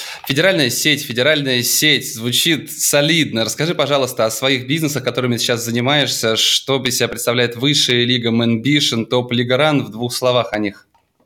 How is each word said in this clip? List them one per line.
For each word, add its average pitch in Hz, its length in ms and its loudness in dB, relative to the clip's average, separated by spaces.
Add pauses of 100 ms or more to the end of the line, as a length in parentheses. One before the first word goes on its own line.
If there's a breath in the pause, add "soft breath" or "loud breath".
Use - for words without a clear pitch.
(280 loud breath)
Федеральная 151 440 2
сеть, 147 320 0
федеральная 131 580 0
сеть. 131 540 0
Звучит 123 560 -2
солидно. 143 720 2
Расскажи, 156 300 -2
пожалуйста, 131 500 0
о 110 60 0
своих 131 360 0
бизнесах, 147 360 -2
которыми 123 340 -2
сейчас 113 260 -2
занимаешься. 120 720 0
Что - 480 0
из 120 140 -2
себя 120 100 0
представляет 117 480 0
Высшая 123 500 2
лига, 120 260 0
Мэнбишн, 117 720 2
Топ 123 280 -2
Лига 123 260 0
Ран? 147 260 2
В 107 80 -10
двух 120 240 -6
словах 123 380 0
о 107 60 -2
них. 101 280 -6 (380)